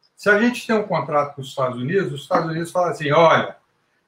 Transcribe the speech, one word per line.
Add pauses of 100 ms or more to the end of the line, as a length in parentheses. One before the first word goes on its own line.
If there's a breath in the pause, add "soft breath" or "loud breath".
(160)
Se
a
gente
tem
um
contrato
com
os
Estados
Unidos,
os
Estados
Unidos
falam
assim,
"Olha, (500)